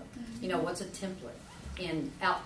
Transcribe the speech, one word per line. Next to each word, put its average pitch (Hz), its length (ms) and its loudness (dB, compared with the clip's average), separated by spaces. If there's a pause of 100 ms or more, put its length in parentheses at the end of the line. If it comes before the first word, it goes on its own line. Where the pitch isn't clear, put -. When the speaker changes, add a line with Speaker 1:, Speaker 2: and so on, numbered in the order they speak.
(200)
Speaker 1:
Mm-hmm. 226 240 -6
Speaker 2:
You 185 60 2
know, 175 100 4
what's 170 220 2
a 190 40 -2
template? 180 520 -4 (420)
And 160 320 2 (120)
out, 185 220 6